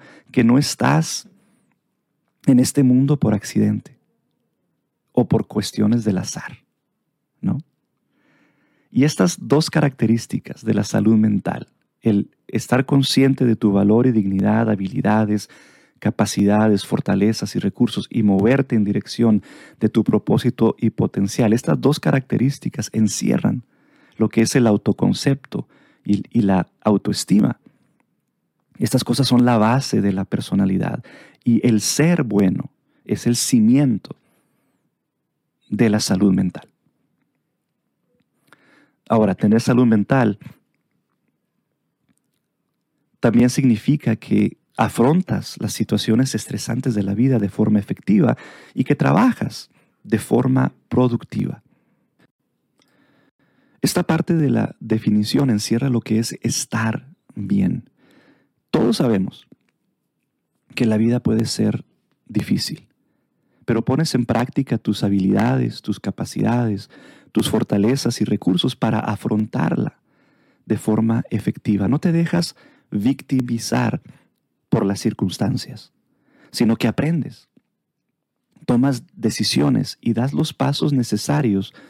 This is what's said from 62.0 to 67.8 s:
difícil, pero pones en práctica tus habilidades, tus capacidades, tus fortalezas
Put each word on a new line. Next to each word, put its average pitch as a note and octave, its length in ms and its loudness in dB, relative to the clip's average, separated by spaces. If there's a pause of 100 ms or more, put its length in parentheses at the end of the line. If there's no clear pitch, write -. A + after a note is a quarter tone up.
difícil, - 600 -4 (800)
pero A2+ 180 -2
pones D3+ 300 -2
en C3 100 0
práctica A#2+ 540 -2
tus - 260 -4
habilidades, G#2 800 0
tus - 180 -6
capacidades, G#2+ 880 -4 (420)
tus - 180 -2
fortalezas A2 720 0